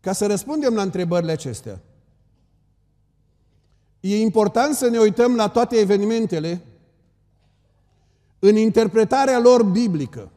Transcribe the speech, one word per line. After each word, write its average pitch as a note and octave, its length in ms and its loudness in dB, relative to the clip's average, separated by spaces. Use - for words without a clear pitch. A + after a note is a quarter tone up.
Ca F#3 120 -6
să G3+ 140 -4
răspundem B3+ 480 -2
la G#3 80 -2
întrebările F3 500 -4
acestea, A2+ 500 -12
e G3+ 200 -2
important A3+ 540 0
să B3 140 0
ne A#3 100 0
uităm A#3 360 2
la A3 140 0
toate A#3+ 280 -2
evenimentele G3+ 920 -2
în G#3 180 4
interpretarea A3+ 840 2
lor A#3+ 240 6
biblică. F3 760 -2